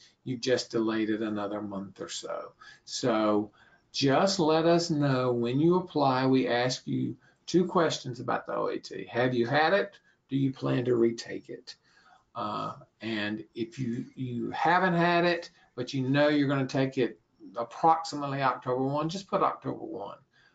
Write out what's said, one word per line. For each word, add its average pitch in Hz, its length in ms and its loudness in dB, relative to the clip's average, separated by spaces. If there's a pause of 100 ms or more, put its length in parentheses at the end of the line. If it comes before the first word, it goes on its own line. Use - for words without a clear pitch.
(260)
you've 127 160 -6
just 120 280 0
delayed 110 400 0
it 110 120 -2
another 104 400 -4
month 98 400 -10
or - 80 -10
so. - 420 -10 (320)
So 107 680 0 (420)
just 151 440 2
let 160 280 4
us 170 240 4
know 135 420 2
when 120 280 0
you 170 180 6
apply. 135 480 0
We 131 240 4
ask 123 360 0
you 127 300 -4 (300)
two 175 200 4
questions 139 540 0
about 117 260 -4
the - 100 -6
O 107 120 -2
A 98 100 -4
T. - 320 -12
Have 127 240 0
you 117 140 2
had 151 260 2
it? 196 240 0 (300)
Do 135 80 -4
you 135 160 2
plan 135 340 -2
to 123 100 2
retake 117 540 0
it? - 260 -16 (600)
Uh, 107 380 -6 (260)
and 107 440 -4 (100)
if 117 260 -6
you, 123 260 -4 (100)
you 120 360 -6
haven't 180 440 2
had 175 280 4
it, 175 260 0 (260)
but 127 180 -6
you 131 160 -2
know 143 180 4
you're 147 220 2
gonna 139 180 0
take 135 300 0
it 117 200 0 (380)
approximately 143 840 0
October 127 420 0
one, 147 240 0
just 185 200 -8
put - 140 0
October 123 440 -2
one. 107 320 -10 (380)